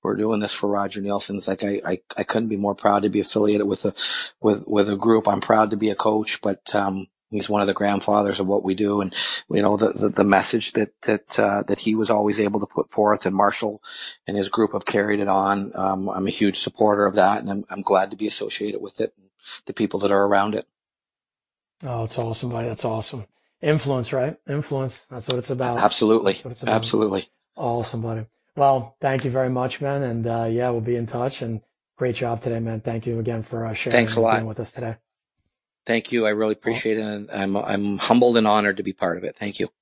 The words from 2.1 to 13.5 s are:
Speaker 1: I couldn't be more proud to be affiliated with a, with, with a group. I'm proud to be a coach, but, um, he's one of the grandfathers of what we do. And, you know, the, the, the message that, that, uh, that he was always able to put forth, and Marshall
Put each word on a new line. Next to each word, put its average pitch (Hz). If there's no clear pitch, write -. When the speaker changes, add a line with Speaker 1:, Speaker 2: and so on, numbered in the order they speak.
Speaker 1:
I 104
couldn't 113
be 107
more 101
proud 101
to 107
be 101
affiliated 104
with 98
a, 98
with, 104
with 104
a 101
group. 110
I'm 101
proud 110
to 110
be 107
a 101
coach, 107
but, -
um, 98
he's 101
one 104
of 98
the 98
grandfathers 104
of 95
what 101
we 95
do. 101
And, 95
you -
know, 104
the, 104
the, 104
the 101
message 101
that, -
that, -
uh, 101
that 101
he 110
was 110
always 104
able 104
to 98
put -
forth, 104
and 95
Marshall 101